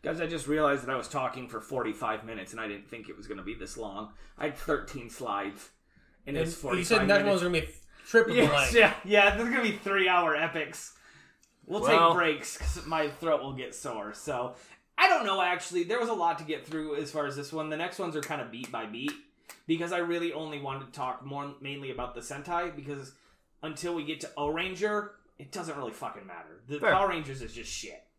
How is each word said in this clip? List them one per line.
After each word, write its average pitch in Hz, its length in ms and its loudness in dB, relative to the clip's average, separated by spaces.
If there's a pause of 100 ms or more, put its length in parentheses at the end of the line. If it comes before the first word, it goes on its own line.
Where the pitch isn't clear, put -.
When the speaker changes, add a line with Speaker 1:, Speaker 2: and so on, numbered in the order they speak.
Speaker 1:
Guys, 160 180 -2
I 165 60 0
just 160 220 -6
realized 143 340 4
that 123 80 -6
I 135 60 0
was 120 100 -4
talking 127 420 -4
for 113 120 -8
forty-five 110 640 -4
minutes, 107 260 -12
and 113 100 -10
I 110 60 -6
didn't 101 220 -10
think 113 200 -14
it 85 80 -12
was 104 120 -16
gonna 95 160 -10
be 107 100 -8
this - 220 -12
long. 104 360 -10 (240)
I 147 100 -4
had 143 120 -4
thirteen 131 520 -4
slides, 101 600 -6 (560)
and 139 100 -4
Speaker 2:
And 165 80 2
Speaker 1:
it's 165 120 -4
Speaker 2:
you - 40 -14
Speaker 1:
forty-five 175 280 -2
Speaker 2:
said 196 180 6
next 196 160 6
Speaker 1:
minutes. 202 60 2
Speaker 2:
one's 190 160 4
gonna 170 220 0
be - 60 -12 (360)
triple 220 260 6
Speaker 1:
Yes, 151 180 8
Speaker 2:
length. 143 220 4
Speaker 1:
yeah, 220 200 10 (100)
yeah, 202 320 8
this 233 100 0
is 233 80 0
gonna 247 80 4
be 208 140 2
three-hour 185 580 4
epics. 156 600 -4 (720)
We'll 208 160 -2
Speaker 3:
Well, 165 260 8
Speaker 1:
take 170 80 6
breaks, 160 420 0
'cause - 260 -2
my 156 240 0
throat 151 340 0
will 135 100 -6
get 127 240 -8
sore. 110 360 -6
So, 127 440 -6 (420)
I 370 100 8
don't 311 160 4
know, 196 160 2
actually. 180 440 0
There 226 160 0
was 226 80 0
a 233 60 0
lot 170 240 2
to 160 60 -10
get 151 220 -6
through 151 300 -4
as 151 160 -4
far 147 140 -2
as 135 100 -4
this 143 160 -8
one. 156 180 -4
The 151 60 -2
next 180 240 -6
ones 165 160 -4
are 147 60 0
kinda 143 280 -6
beat 120 220 -10
by 113 140 -6
beat, 127 260 -4 (560)
because 170 240 0
I 175 60 0
really 170 340 0
only 151 280 -6
wanted 135 260 -6
to - 60 -20
talk 131 320 -6
more 139 360 -8
mainly 139 320 -8
about 123 240 -6
the 120 60 -8
Sentai, 170 520 -4
because 139 380 -10 (500)
until 156 320 -6
we 151 100 -4
get 151 180 -6
to 156 140 -10
O-Ranger, 185 800 -2 (240)
it 139 140 -16
doesn't 165 240 -6
really 127 160 -6
fucking 104 340 -10
matter. 85 400 -16
The 143 140 -6
Speaker 3:
Fair. 196 120 6
Speaker 1:
Power 190 160 6
Rangers 143 320 -4
is 113 140 -12
just 117 180 -10
shit. - 300 -10 (160)